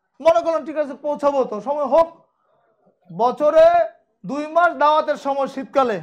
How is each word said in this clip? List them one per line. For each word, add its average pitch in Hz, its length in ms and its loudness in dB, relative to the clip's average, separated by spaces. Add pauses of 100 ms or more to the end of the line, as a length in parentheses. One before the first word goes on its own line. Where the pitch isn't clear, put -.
(200)
মনে 330 200 4
করলেন, 311 260 -4
ঠিক 302 100 -12
আছে, 285 180 -6
পৌঁছাবো 285 500 -2
তো, 208 160 -8
সময় 285 240 -6
হোক। 320 420 0 (880)
বছরে 294 480 2 (600)
দুই 285 200 -6
মাস 339 280 0
দাওয়াতের 302 420 2
সময় 277 300 -4
শীতকালে, 247 560 -2